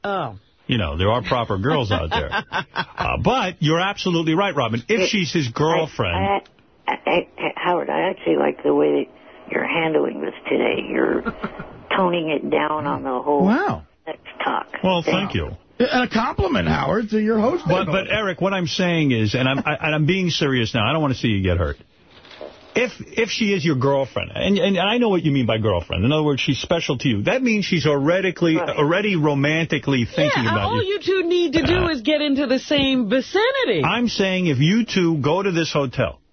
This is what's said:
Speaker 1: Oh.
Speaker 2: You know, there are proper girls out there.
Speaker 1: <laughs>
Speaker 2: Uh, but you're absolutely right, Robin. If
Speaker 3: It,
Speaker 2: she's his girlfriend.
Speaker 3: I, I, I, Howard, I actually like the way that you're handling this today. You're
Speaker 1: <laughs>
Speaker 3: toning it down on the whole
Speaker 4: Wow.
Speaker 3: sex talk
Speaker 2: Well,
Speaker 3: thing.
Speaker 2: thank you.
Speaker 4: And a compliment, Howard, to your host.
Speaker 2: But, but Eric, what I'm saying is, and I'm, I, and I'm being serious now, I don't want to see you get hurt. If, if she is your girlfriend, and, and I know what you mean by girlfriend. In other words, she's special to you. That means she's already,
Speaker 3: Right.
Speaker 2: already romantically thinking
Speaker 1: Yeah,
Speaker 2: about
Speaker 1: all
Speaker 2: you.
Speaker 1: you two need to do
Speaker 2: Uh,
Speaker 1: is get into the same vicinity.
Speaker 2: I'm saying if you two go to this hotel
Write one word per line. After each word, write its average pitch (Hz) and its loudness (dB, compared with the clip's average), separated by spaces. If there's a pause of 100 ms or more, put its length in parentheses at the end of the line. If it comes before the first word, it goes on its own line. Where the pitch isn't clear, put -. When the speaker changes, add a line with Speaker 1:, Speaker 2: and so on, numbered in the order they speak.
Speaker 1:
Oh. 170 -6 (300)
Speaker 2:
You 127 0
know, 78 -2
there 95 2
are 120 2
proper 110 0
girls 123 0
out 80 -2
there. - -4
Speaker 1:
<laughs> 208 -4 (540)
Speaker 2:
Uh, - -2
but 202 0
you're 160 2
absolutely 175 0
right, 190 0
Robin. 117 0
If 202 2
Speaker 3:
It, 175 2
Speaker 2:
she's 180 0
his 127 0
girlfriend. 147 0
Speaker 3:
I, 98 0 (480)
I, 123 -4 (420)
I, 151 -4
Howard, 170 -2
I 160 0
actually 165 0
like 147 -2
the 147 2
way 143 2
that - -20
you're - -4
handling 156 0
this 80 -6 (160)
today. - 0
You're - 0
Speaker 1:
<laughs> - -10
Speaker 3:
toning 175 0
it 143 -4
down 151 -2
on 139 -4
the 131 -2
whole 147 2
Speaker 4:
Wow. 233 0 (220)
Speaker 3:
sex 160 -10 (260)
talk - -4 (160)
Speaker 2:
Well, 180 0
Speaker 3:
thing. 160 0
Speaker 2:
thank 185 -2
you. 78 -2 (280)
Speaker 4:
And 254 0
a - -8
compliment, 247 0
Howard, 170 0
to 214 0
your 214 2
host. 277 0
Speaker 2:
But, 185 2
but 190 -2
Eric, 196 -2
what 196 2
I'm 180 0
saying 165 2
is, 110 2
and 127 2
I'm, 135 0
I, 151 0
and 156 0
I'm 156 2
being 185 2
serious 131 0
now, 113 2
I 147 0
don't 160 0
want 135 0
to - -4
see 123 0
you 98 2
get 87 2
hurt. 73 -2 (1000)
If, 240 0
if - -4
she 202 0
is 165 0
your 151 2
girlfriend, 135 -2
and, 196 2
and 185 2
I 202 0
know 240 2
what 180 2
you 151 2
mean 135 2
by 110 0
girlfriend. 90 0
In 131 2
other 156 2
words, 143 0
she's 135 0
special 165 -2
to 139 -2
you. 107 0
That 233 0
means 220 2
she's 160 0
already, 165 2
Speaker 3:
Right. 160 2 (200)
Speaker 2:
already 180 2
romantically 147 2
thinking 523 0
Speaker 1:
Yeah, 110 2
Speaker 2:
about 104 0
Speaker 1:
all 466 0
Speaker 2:
you. 392 -2
Speaker 1:
you - -6
two 381 0
need 339 0
to 311 2
do 330 2 (120)
Speaker 2:
Uh, 339 0
Speaker 1:
is 262 -4
get 294 2
into 285 0
the 254 2
same 269 0
vicinity. 370 0
Speaker 2:
I'm 214 0
saying 185 0
if 139 2
you 196 4
two 170 2
go 151 2
to 196 0
this 160 0
hotel 131 -2 (140)